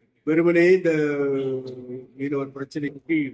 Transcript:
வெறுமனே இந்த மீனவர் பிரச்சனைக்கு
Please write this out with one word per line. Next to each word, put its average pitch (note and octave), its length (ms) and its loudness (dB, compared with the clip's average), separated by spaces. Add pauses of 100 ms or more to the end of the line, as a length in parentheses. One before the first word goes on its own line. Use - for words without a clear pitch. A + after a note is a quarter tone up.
(240)
வெறுமனே E3+ 480 4
இந்த F3+ 200 4 (1300)
மீனவர் C#3 340 -4
பிரச்சனைக்கு C#3+ 840 -6